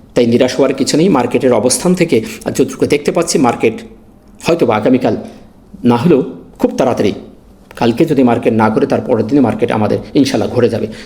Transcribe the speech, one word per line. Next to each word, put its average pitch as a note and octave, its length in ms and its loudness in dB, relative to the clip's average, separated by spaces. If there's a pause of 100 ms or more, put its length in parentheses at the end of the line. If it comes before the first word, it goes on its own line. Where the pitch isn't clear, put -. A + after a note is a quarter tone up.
(140)
তাই B2 120 2
নিরাশ B2 300 2
হওয়ার C3 180 2
কিছু C3 220 -2
নেই। E3 120 2
মার্কেটের B2+ 440 2
অবস্থান B2 420 0
থেকে D#3+ 260 0 (260)
যতটুকু B2+ 400 -2
দেখতে - 260 0
পাচ্ছি, F3 260 0
মার্কেট A#2 440 0 (600)
হয়তো E3 220 0
বা A2 100 2
আগামীকাল B2+ 400 2 (680)
না A#2+ 120 4
হলেও C#3 280 2 (340)
খুব - 180 0
তাড়াতাড়ি, A#2 360 0 (640)
কালকে - 280 0
যদি C#3+ 180 0
মার্কেট A#2 300 2
না A2 180 2
ঘোরে, A2+ 160 0
তার C3+ 140 0
পরের G#2+ 260 -2
দিনে C#3 140 2
মার্কেট A2+ 300 0
আমাদের G#2+ 280 0 (160)
ইনশাল্লাহ A#2+ 400 0
ঘুরে A#2+ 140 2
যাবে। G#2+ 180 -4 (200)